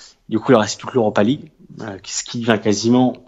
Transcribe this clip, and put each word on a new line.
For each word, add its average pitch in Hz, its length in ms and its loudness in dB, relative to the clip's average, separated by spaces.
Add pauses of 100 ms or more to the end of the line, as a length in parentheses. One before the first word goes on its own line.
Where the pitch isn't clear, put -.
(300)
du 160 100 0
coup, - 120 0
il - 20 6
leur 110 80 6
reste - 180 -4
toute - 140 -12
l'Europa 107 300 2
League, 131 280 -2 (300)
euh, 101 220 -12
ce - 200 -10
qui - 160 -10
devient 113 240 0
quasiment, 117 500 2 (140)